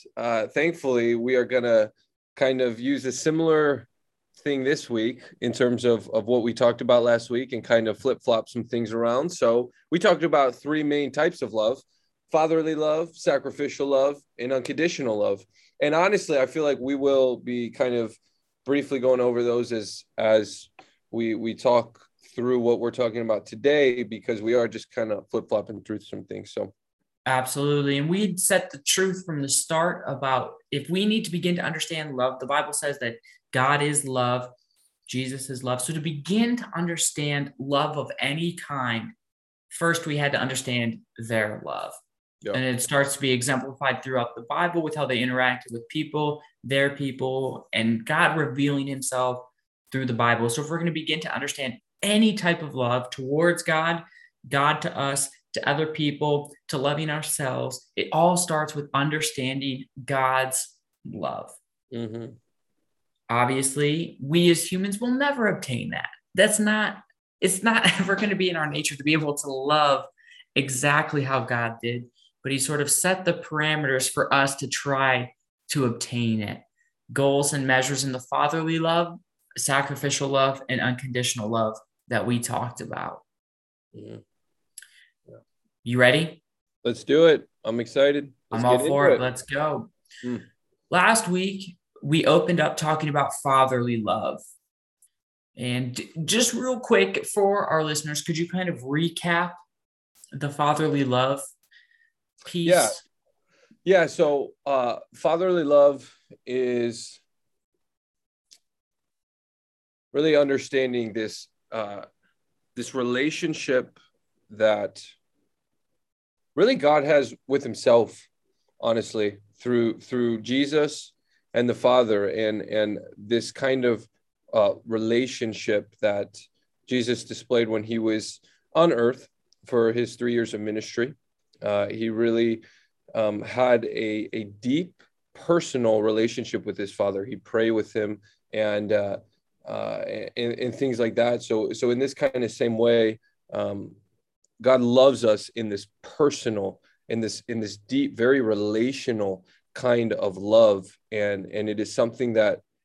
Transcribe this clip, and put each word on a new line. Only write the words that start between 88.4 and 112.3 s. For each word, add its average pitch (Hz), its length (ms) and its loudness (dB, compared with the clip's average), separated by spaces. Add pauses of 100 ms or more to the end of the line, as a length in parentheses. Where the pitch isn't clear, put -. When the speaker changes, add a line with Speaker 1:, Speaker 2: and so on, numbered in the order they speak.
Speaker 1:
Let's 113 160 -4
Speaker 2:
I'm 123 40 4
all 123 80 6
Speaker 1:
get 139 100 0
Speaker 2:
for 143 180 4
Speaker 1:
into 131 100 8
Speaker 2:
it. 117 40 2
Speaker 1:
it. - 20 -2
Speaker 2:
Let's 127 220 -4
go. 139 460 -4 (360)
Speaker 1:
Mm. 123 160 -6 (480)
Speaker 2:
Last 214 400 2
week, 190 480 -4 (260)
we 151 220 2
opened 170 340 4
up 156 180 0
talking 156 320 -2
about 143 220 0 (120)
fatherly 123 580 2
love. 101 400 -2 (1120)
And 123 460 -4 (240)
just 226 300 2
real 247 240 -2
quick 196 480 2
for 202 400 0
our 160 160 0
listeners, 151 400 -4
could 160 160 -4
you 170 100 -2
kind 180 180 -4
of 143 120 -4
recap 170 720 -2 (800)
the 139 180 -6
fatherly 143 540 2
love 131 380 2 (1080)
piece? 170 220 -2
Speaker 1:
Yeah. 160 180 6 (960)
Yeah. 175 240 6
So, 147 460 0 (120)
uh, 127 320 2 (160)
fatherly 170 500 2
love 143 480 6 (340)
is 120 720 -2 (3000)
really 151 220 2
understanding 131 800 2
this, 110 340 -6 (240)
uh, 104 300 -6 (760)